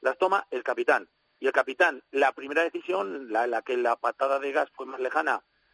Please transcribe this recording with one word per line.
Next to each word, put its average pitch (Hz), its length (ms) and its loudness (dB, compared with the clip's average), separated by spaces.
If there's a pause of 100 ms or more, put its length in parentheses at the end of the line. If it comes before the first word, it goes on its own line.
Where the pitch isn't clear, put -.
las - 180 0
toma 190 320 2
el 127 120 -6
capitán. 127 460 0 (300)
Y 127 80 -2
el 131 60 2
capitán, 139 580 2
la 139 220 2
primera 139 300 -2
decisión, 175 680 -4
la, 110 160 2
la 117 140 -2
que 127 160 -4
la 120 200 2
patada 135 420 -2
de 139 140 -6
Gas 143 220 -2
fue 135 120 -12
más 135 140 -10
lejana, 131 420 -2 (320)